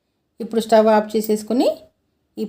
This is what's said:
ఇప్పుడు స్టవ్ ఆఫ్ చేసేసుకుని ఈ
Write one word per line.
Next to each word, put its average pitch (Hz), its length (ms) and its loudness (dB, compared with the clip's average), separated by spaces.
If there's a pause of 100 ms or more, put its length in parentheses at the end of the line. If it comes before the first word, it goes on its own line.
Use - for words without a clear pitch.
(440)
ఇప్పుడు 220 220 -4
స్టవ్ 220 300 4
ఆఫ్ 214 180 0
చేసేసుకుని 220 560 -2 (720)
ఈ 220 80 -6